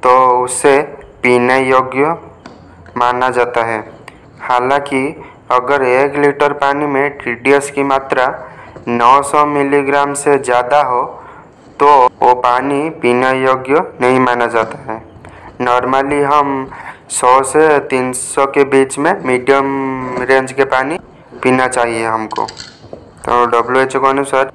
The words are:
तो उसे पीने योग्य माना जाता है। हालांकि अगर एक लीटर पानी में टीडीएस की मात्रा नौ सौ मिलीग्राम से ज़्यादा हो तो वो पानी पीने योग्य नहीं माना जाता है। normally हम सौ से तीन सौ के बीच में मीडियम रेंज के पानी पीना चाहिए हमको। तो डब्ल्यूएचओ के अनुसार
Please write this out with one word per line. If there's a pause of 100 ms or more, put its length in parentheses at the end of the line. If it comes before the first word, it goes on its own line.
तो (300)
उसे (420)
पीने
योग्य (800)
माना
जाता
है। (640)
हालांकि (480)
अगर
एक
लीटर
पानी
में
टीडीएस
की
मात्रा (600)
नौ
सौ
मिलीग्राम
से
ज़्यादा
हो (760)
तो (320)
वो
पानी (140)
पीने (100)
योग्य (180)
नहीं
माना
जाता
है। (580)
normally
हम (400)
सौ
से (120)
तीन
सौ
के
बीच
में (120)
मीडियम
रेंज
के
पानी (440)
पीना
चाहिए
हमको। (720)
तो
डब्ल्यूएचओ
के
अनुसार (100)